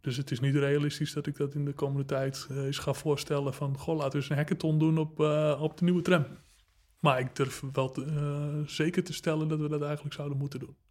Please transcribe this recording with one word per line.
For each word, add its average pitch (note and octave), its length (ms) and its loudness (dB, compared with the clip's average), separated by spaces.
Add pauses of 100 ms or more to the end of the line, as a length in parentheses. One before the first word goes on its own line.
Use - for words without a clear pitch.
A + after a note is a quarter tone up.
Dus B2+ 160 -4
het C#3+ 140 -4
is A2+ 80 -4
niet C#3 160 2
realistisch D3 580 2
dat D3 140 -4
ik D3 100 -6
dat C#3+ 160 -2
in D3 120 -2
de C#3 80 -4
komende C#3 320 -2
tijd, C3+ 440 -4
eh, C3+ 160 -4
eens C#3 120 -4
ga - 160 -2
voorstellen C#3+ 600 0
van, C#3 240 -2
"Goh, E3 180 -2
laten C#3+ 160 0
we D3 60 -2
eens C#3 120 -2
een D3 60 2
hackathon D#3 440 2
doen D#3+ 180 4
op, D#3 220 -2
eh, D3+ 420 4
op D#3 160 -2
de - 60 2
nieuwe F3 180 4
tram." F3 240 4 (760)
Maar C3+ 200 6
ik B2+ 160 -4
durf C3+ 280 0 (100)
wel C3+ 180 0
te, C3 120 -4
eh, D3 640 -2
zeker F3 360 0
te D#3 100 -6
stellen D#3 340 0
dat D#3 120 0
we D3+ 100 0
dat D3+ 120 -2
eigenlijk D3 340 -4
zouden C#3+ 220 -4
moeten C#3 220 -4
doen. - 160 -12 (160)